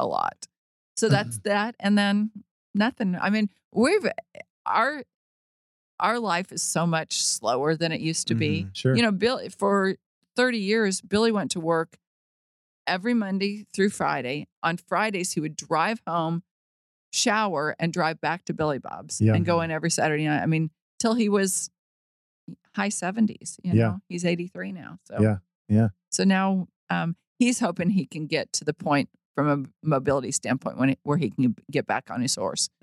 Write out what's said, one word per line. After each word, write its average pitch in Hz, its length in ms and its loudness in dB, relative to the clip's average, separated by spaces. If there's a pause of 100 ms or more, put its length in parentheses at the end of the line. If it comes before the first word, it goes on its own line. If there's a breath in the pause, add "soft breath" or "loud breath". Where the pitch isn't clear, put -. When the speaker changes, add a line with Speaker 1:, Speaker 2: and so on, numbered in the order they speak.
Speaker 1:
a 123 60 -2
lot. - 420 -4 (480)
So 226 120 2
that's 120 300 2
Speaker 2:
<laughs> - 60 -10
Speaker 1:
that, 208 360 -2
and 202 160 2
then 202 340 2 (440)
nothing. 202 460 0
I 196 100 0
mean, 214 180 2 (240)
we've, 320 320 4 (600)
our, 247 360 0 (960)
our 220 200 0
life 190 340 -2
is - 100 -6
so 170 240 0
much 160 360 -2
slower 135 540 0
than 165 160 -2
it - 80 -6
used 160 280 -4
to - 60 0
be. 151 280 0
Speaker 2:
Mm-hmm. 98 120 -8
Speaker 3:
Sure. 131 220 2
Speaker 1:
You 240 60 4
know, 220 100 2
Bill, 220 280 0 (160)
for 196 380 2 (420)
thirty 247 220 2
years, 202 420 0
Billy 226 320 2
went 202 200 -2
to 180 80 -6
work 160 360 0 (880)
every 185 280 0
Monday 202 580 0
through 196 180 2
Friday. 147 560 -2 (160)
On 165 140 0
Fridays, 190 560 -2
he 170 80 -4
would 156 160 -4
drive 165 500 -2
home, 165 360 -2 (680)
shower, 202 680 0
and 170 160 -2
drive 160 260 0
back 160 260 -2
to 180 80 -4
Billy 151 240 0
Bob's - 440 -10
Speaker 3:
Yeah. 110 120 6
Speaker 1:
and 170 120 2
go 170 100 4
Speaker 2:
Mm-hmm. 165 80 0
Speaker 1:
in 165 60 -4
every 160 200 -2
Saturday 151 360 0
night. 151 160 0
I - 40 -2
mean, 160 240 2 (280)
till 226 160 2
he 226 160 2
was 196 400 0 (1040)
high 202 160 0
seventies, 208 720 -2
you 180 100 -4
Speaker 3:
Yeah. 113 160 8
Speaker 1:
know? 185 200 -6
He's 175 180 -6
eighty-three 180 460 -4
now. 175 320 -16
So - 160 -8
Speaker 3:
Yeah, 107 160 4 (320)
yeah. 110 200 4 (220)
Speaker 1:
so - 140 0
now, 190 440 2 (220)
um, 170 260 -2 (220)
he's 240 220 2
hoping 180 300 0
he 190 160 2
can 156 200 -8
get 147 280 -4
to - 100 -8
the 151 100 -2
point 143 340 0 (280)
from 143 120 2
a 143 380 -2
mobility 135 460 2
standpoint - 440 -4
when 135 140 -2
it, 135 140 -2
where 147 120 0
he 135 140 0
can 123 240 2 (160)
get 143 160 -2
back 110 240 -4
on 107 100 -6
his 135 140 -2
horse. - 340 -4 (140)